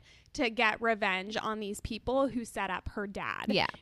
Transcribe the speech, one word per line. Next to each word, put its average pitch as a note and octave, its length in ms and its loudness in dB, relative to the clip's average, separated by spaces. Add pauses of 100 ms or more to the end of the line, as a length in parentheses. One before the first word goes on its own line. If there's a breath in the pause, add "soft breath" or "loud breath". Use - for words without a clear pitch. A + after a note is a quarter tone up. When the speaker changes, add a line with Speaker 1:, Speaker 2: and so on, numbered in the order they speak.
(340 soft breath)
Speaker 1:
to B3+ 160 2
get A3 320 4
revenge G#3 560 2
on A3 220 -2
these G#3 220 -6
people B3+ 480 0
who A#3 140 -4
set G3 280 -4
up - 180 -6
her G#3 160 -4
dad. F#3 440 -4
Speaker 2:
Yeah. G3 180 4 (140)